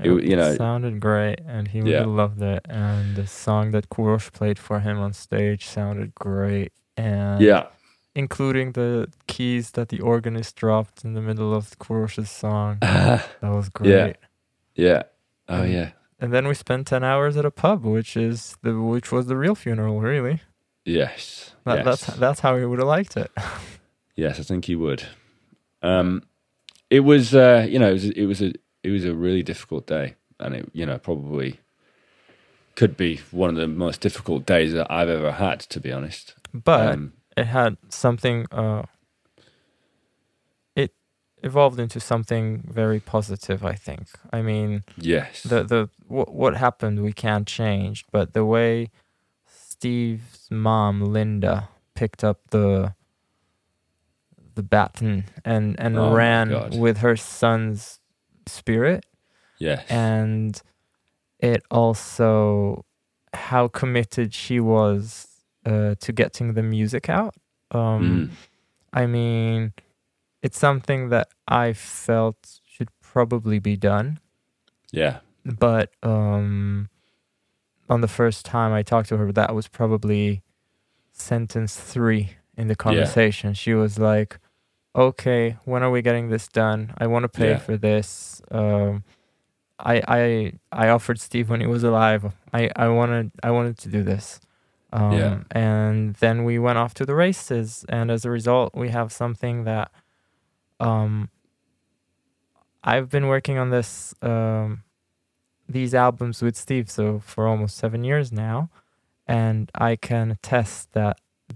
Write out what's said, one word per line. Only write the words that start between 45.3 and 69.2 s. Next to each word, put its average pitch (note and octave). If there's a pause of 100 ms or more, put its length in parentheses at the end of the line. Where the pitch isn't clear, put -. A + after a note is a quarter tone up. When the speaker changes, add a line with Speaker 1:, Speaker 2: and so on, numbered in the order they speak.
Speaker 2:
the, A#2
the, A2 (180)
wh-, -
what B2+
happened, A2+
we G#2
can't G#2
change, G2+
but G2
the A2
way A#2 (560)
Steve's A#2+
mom, G#2+ (120)
Linda, G#2 (240)
picked -
up G#2+ (120)
the, G2 (1600)
the G#2+
baton G2+ (200)
and, G#2+
and A2+
Speaker 1:
Oh A2
my A2+
Speaker 2:
ran A2+
Speaker 1:
God. A#2
Speaker 2:
with A#2
her A#2
son's A2 (480)
spirit. C3 (540)
Speaker 1:
Yes. -
Speaker 2:
And A2 (800)
it A#2+
also G#2+ (480)
how B2
committed A#2+
she -
was, G#2+ (380)
uh, G#2+
to -
getting A#2
the A2
music A2
out. G3+ (360)
Um, A2+
Speaker 1:
Mm. G#2+ (640)
Speaker 2:
I B2+
mean, A2+ (680)